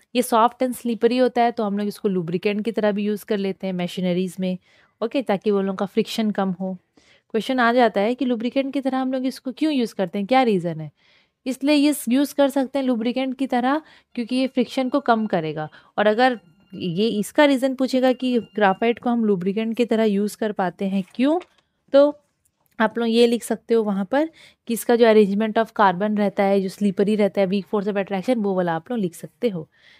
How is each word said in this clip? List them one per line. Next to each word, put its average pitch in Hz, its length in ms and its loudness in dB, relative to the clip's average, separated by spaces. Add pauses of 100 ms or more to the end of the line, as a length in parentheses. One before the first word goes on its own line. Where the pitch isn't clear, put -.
(160)
ये 247 80 2
soft 240 400 2
and 254 120 -2
slippery 233 460 0
होता 247 200 2
है, 233 100 2
तो 233 120 -6
हम 202 140 -4
लोग 208 100 -4
इसको 208 220 -4
लुब्रिकेंट 185 560 -2
की 233 60 -4
तरह 214 200 0
भी 202 140 -2
यूज़ 208 200 -4
कर 214 120 -2
लेते 190 300 -6
हैं 190 60 -4
मशीनरीज 180 680 -2
में, 185 180 -2 (440)
ओके, 233 200 -2
ताकि 208 300 -2
वो 196 100 2
लोगों 196 140 -4
का 196 120 -4
फ्रिक्शन 220 440 -2
कम 190 200 -2
हो। 190 260 -8 (560)
क्वेश्चन 254 260 -2
आ 233 140 2
जाता 233 280 2
है 226 140 0
कि 269 100 -4
लुब्रिकेंट 247 480 -2
की 277 80 -2
तरह 262 160 -2
हम 262 160 -4
लोग 262 120 -4
इसको 262 280 -6
क्यों 302 200 -2
यूज़ 240 220 -2
करते 190 240 -4
हैं, 196 80 -4
क्या 262 160 4
रीज़न 175 380 0
है? 151 100 -12 (540)
इसलिए 269 300 0
ये 294 180 4 (160)
यूज़ 269 260 2
कर 277 140 4
सकते 269 300 -2
हैं 269 60 -2
लुब्रिकेंट 254 520 -2
की 269 100 -4
तरह, 254 340 0 (340)
क्योंकि 240 200 -4
ये 262 120 2
फ्रिक्शन 254 420 -2
को 240 120 0
कम 226 260 2
करेगा। 156 420 -4 (280)
और 208 100 4
अगर 226 320 2 (340)
ये 185 360 -2
इसका 214 360 0
रीज़न 269 300 2
पूछेगा 254 380 0
कि 254 240 -2 (180)
ग्रेफाइट 214 440 2
को - 100 -4
हम 240 160 0
लुब्रिकेंट 208 520 -2
की 240 80 2
तरह 226 180 0
यूज़ 202 340 0
कर 214 160 -4
पाते 190 340 -4
हैं 196 160 -2 (120)
क्यों, 294 240 2 (540)
तो 285 240 6 (600)
आप 220 180 0
लोग 233 120 0
ये 233 180 6
लिख 233 160 0
सकते - 300 -4
हो 226 100 4
वहाँ 202 280 -2
पर 302 180 0 (380)
कि 233 60 -4
इसका 240 220 0
जो 233 100 6
arrangement 214 520 4
of 226 160 0
carbon 202 440 2
रहता 202 260 0
है, 196 180 2
जो 190 80 -4
स्लिपरी 202 460 0
रहता 202 260 2
है, 196 60 2
weak 190 180 -2
force 202 220 -4
of 202 100 -2
attraction, 202 460 -2
वो 196 120 0
वाला 175 200 0
आप 160 160 -8
लोग 240 80 -4
लिख 180 160 -4
सकते - 340 -6
हो, 175 180 -8 (320)